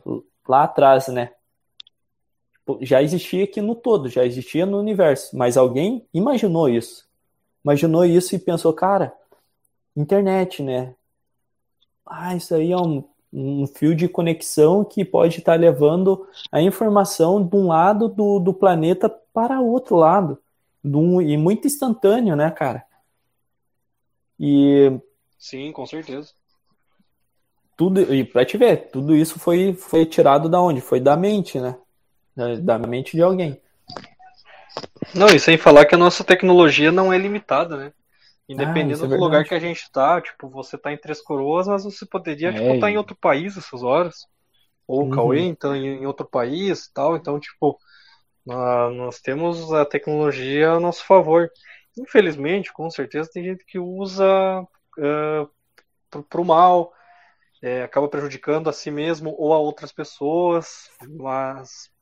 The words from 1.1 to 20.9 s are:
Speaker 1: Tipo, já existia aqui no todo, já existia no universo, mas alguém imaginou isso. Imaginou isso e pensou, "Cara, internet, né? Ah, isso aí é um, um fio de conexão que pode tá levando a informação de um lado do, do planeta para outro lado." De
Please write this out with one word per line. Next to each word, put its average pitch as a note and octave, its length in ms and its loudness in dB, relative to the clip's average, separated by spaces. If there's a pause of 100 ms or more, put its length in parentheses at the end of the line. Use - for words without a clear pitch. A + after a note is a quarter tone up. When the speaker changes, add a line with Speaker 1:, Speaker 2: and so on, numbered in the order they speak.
Speaker 1:
Tipo, - 280 -8
já C3 220 2
existia F3+ 400 -4
aqui G3+ 180 -6
no A3 140 -4
todo, G#3+ 320 -2
já B2+ 180 0
existia B2+ 400 -4
no G3 140 -2
universo, F#3 560 -2
mas B2 220 0
alguém C#3 560 0
imaginou F3+ 560 0
isso. A#2 360 -4 (560)
Imaginou D#3+ 440 2
isso F3 300 2
e F3+ 40 -6
pensou, E3 340 -2
"Cara, F#3 400 -2 (840)
internet, F#3+ 640 -2
né? B2+ 320 -6 (1120)
Ah, F3 320 -10
isso E3+ 180 -4
aí D#3+ 160 0
é F3+ 60 0
um, D#3+ 260 -2 (300)
um C#3 340 -4
fio D3+ 260 -2
de E3 140 0
conexão E3+ 800 2
que G3+ 180 -4
pode E3+ 380 2
tá E3 140 4
levando E3+ 680 4 (260)
a D3+ 100 0
informação G3 840 2
de F3 100 -4
um G3 120 2
lado G3 400 2
do, G3+ 320 0
do F3+ 140 0
planeta F#3 560 2
para B3+ 500 -4
outro A#3+ 380 0
lado." E3 400 2 (500)
De C#3+ 100 -2